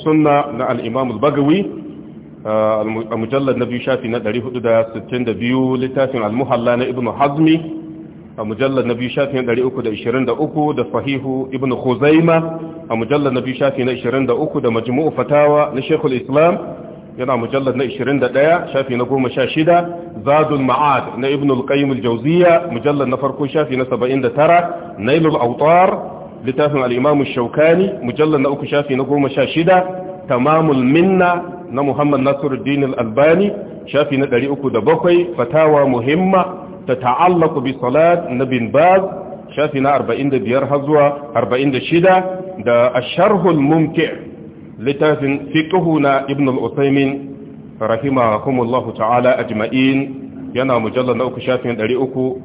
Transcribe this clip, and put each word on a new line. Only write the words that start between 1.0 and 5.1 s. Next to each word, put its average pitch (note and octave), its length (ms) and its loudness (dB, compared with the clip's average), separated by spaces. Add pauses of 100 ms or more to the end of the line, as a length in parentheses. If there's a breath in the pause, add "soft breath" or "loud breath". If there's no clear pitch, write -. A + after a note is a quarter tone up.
al-Bagawi, C#3+ 540 0 (800)
uh, G#2+ 400 0 (260)
a A#2 60 -2
mujallad C3 400 -2
na B2 80 -2
biyu, A#2+ 160 -6
shafi B2+ 260 -2
na A#2 120 -4
ɗari G#2+ 220 -2
hudu B2 200 -6
da A2+ 320 2
sittin B2 320 -6